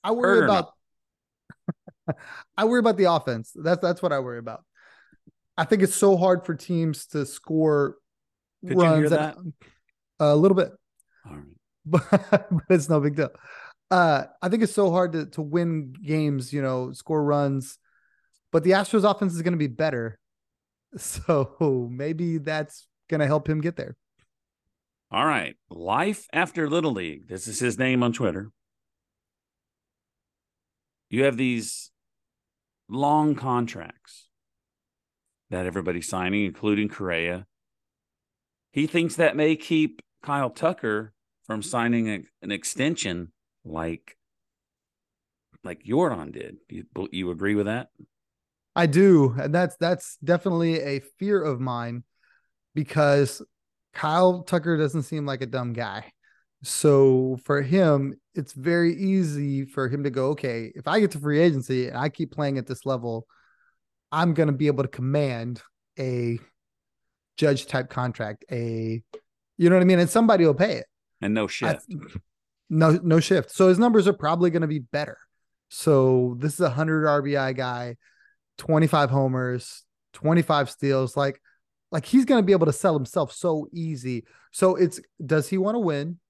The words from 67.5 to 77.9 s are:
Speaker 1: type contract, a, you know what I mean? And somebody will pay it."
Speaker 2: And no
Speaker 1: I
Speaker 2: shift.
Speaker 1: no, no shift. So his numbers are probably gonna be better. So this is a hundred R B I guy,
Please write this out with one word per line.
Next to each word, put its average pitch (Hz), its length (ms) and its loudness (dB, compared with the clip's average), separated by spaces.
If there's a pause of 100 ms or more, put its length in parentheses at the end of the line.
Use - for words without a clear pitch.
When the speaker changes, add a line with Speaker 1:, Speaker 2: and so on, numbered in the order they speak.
Speaker 1:
type 131 220 -6
contract, 113 600 -6
a, 113 520 -6 (540)
you 170 120 6
know 185 60 8
what 180 60 6
I 180 40 6
mean? 185 140 6
And 175 100 2
somebody 226 360 4
will 147 100 6
pay 170 220 0
it." - 100 -12 (340)
Speaker 2:
And 104 120 -2
no 107 120 0
Speaker 1:
I - 20 -8
Speaker 2:
shift. - 380 -4 (840)
Speaker 1:
no, 160 340 4
no 165 160 4
shift. 165 320 0
So 185 180 6
his 185 100 4
numbers 220 280 6
are 202 60 4
probably 170 360 0
gonna 160 180 0
be 151 120 -4
better. 143 380 -6 (520)
So 127 720 4
this 143 160 -4
is 180 60 -4
a 160 80 2
hundred 156 380 0
R 147 140 2
B 143 160 -2
I 131 160 -2
guy, 123 420 -8 (640)